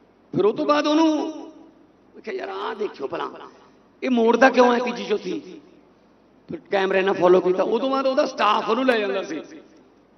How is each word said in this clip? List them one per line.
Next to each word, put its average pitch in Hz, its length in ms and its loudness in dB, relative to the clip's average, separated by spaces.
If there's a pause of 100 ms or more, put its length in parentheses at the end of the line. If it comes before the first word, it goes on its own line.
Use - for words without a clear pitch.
(340)
ਫਿਰ 180 100 2
ਉਹ 220 100 2
ਤੋਂ 302 120 -4
ਬਾਅਦ 294 200 2
ਉਹਨੂੰ 311 420 2 (880)
ਮੈਂ - 80 -20
ਕਿਹਾ, 220 140 -10
"ਯਾਰ, - 120 -10
ਆਹ 208 260 -8
ਦੇਖਿਓ 196 320 -8
ਭਲਾ, 143 240 -8 (720)
ਇਹ 262 80 -2
ਮੋੜਦਾ 233 400 4
ਕਿਉਂ 247 240 6
ਹੈ 233 40 0
ਤੀਜੀ 226 260 -4
ਚੌਥੀ?" - 560 -6 (880)
ਫਿਰ 165 120 -10 (100)
ਕੈਮਰੇ 190 320 0
ਨਾਲ 196 120 0
ਫਾਲੋ 180 260 4
ਕੀਤਾ। 185 220 0
ਉਹ 220 180 0
ਤੋਂ 269 100 -2
ਬਾਅਦ 269 160 0
ਉਹਦਾ 269 200 0
ਸਟਾਫ 208 420 0
ਉਹਨੂੰ 254 180 0
ਲੈ 233 120 -6
ਜਾਂਦਾ 196 240 -4
ਸੀ, 156 180 -10 (760)